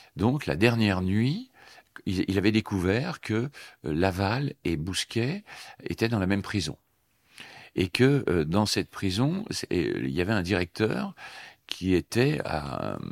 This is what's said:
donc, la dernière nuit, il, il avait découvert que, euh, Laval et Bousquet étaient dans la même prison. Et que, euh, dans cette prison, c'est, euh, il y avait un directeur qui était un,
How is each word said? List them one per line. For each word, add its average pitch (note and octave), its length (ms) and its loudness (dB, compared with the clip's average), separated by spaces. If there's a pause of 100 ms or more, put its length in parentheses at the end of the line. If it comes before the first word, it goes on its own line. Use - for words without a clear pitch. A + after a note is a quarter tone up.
(160)
donc, C3 300 2
la D2 100 0
dernière G#2 460 4
nuit, A#2+ 480 0 (560)
il, F#2 220 0
il G2 100 0
avait G2+ 140 4
découvert G#2+ 680 0
que, A2+ 280 -2 (360)
euh, D2+ 100 -2
Laval G2 600 0 (100)
et E2 120 0
Bousquet A2+ 680 -4 (380)
étaient A2+ 260 0
dans A#2 100 2
la F#2 80 2
même G2 160 2
prison. E2 340 -4 (1000)
Et F#2 120 2
que, C3 400 4
euh, E2 160 2
dans G2 220 2
cette G2 240 -2
prison, A#2+ 600 -2
c'est, - 220 -6
euh, A1 300 0
il C2+ 80 -2
y D2+ 100 0
avait F#2 120 0
un G2+ 100 2
directeur G#2+ 720 0 (540)
qui F#2 260 0
était B2 500 2
un, B1 540 -4 (140)